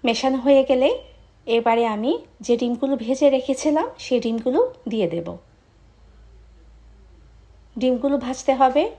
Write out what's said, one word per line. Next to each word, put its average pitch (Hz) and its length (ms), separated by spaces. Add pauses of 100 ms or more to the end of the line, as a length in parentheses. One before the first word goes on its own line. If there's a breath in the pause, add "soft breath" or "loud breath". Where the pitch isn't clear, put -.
মেশানো 262 340
হয়ে 269 260
গেলে 262 240 (580)
এবারে 233 400
আমি 226 380 (160)
যে 240 160
ডিমগুলো 247 400
ভেজে 262 340
রেখেছিলাম, 294 580 (100)
সেই 247 220
ডিমগুলো 254 520 (160)
দিয়ে 208 200
দেব। 170 280 (2500)
ডিমগুলো 254 400
ভাজতে 254 360
হবে। 269 440